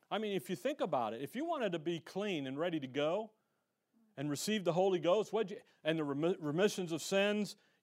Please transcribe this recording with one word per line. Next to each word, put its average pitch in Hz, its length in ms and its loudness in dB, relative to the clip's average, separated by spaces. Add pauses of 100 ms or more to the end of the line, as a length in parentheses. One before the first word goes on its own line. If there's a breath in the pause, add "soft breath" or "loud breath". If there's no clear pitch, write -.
I 185 80 -2
mean, 214 180 -2
if - 140 -4
you 185 60 -2
think 285 260 -4
about 127 320 0
it, 117 80 -6
if 139 140 -8
you 277 100 -4
wanted 269 280 0
to 170 60 -2
be 165 200 -2
clean 185 480 -2
and 135 100 -4
ready 165 220 0
to 131 80 -4
go 156 440 0 (880)
and 147 140 -2
receive 208 320 0
the 170 100 2
Holy 185 240 4
Ghost, 175 340 2
what'd 208 200 0
you, 202 100 -10 (220 soft breath)
and 156 160 2
the 156 40 0
remi-, 147 360 0
remissions 170 520 2
of 160 120 -4
sins, 202 520 2 (280 soft breath)